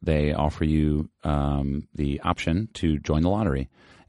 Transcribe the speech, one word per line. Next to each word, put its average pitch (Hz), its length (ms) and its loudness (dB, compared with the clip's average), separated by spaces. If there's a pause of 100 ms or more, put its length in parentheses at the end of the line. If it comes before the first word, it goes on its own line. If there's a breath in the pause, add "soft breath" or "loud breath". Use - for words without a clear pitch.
they 73 320 2
offer 76 320 0
you, 76 440 2 (140)
um, 71 720 0
the 69 260 -2
option 87 540 0
to 80 240 0
join 78 220 0
the 85 80 2
lottery. 90 400 -2 (400 soft breath)